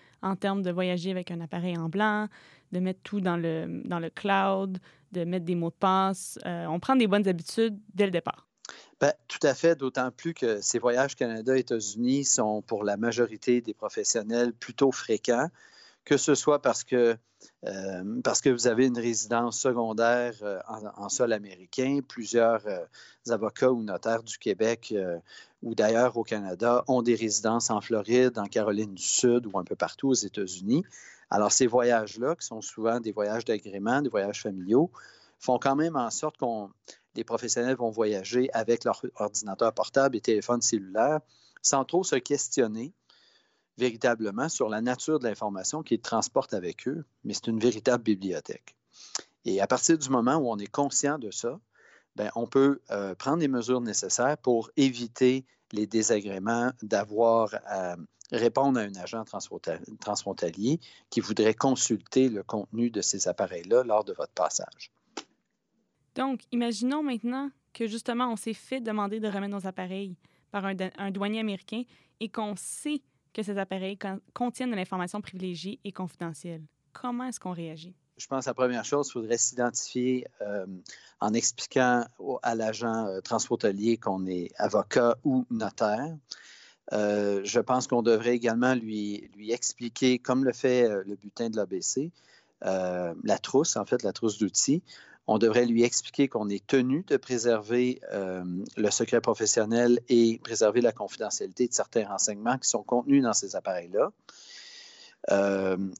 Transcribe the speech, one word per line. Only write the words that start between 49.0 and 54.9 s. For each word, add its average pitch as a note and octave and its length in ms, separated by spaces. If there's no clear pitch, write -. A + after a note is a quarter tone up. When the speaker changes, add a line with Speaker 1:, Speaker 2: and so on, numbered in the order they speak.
Speaker 2:
Et F#2+ 160
à G2+ 60
partir D#3+ 300
du D3 120
moment B2+ 260
où C3+ 160
on G#2+ 60
est G2+ 140
conscient C#3+ 460
de A2 140
ça, B2+ 280
ben, G#2+ 180
on A#2 100
peut, C#3 360
euh, G2 240
prendre D3 220
les E3 100
mesures B2 340
nécessaires A#2+ 560
pour A2+ 380
éviter B2+ 720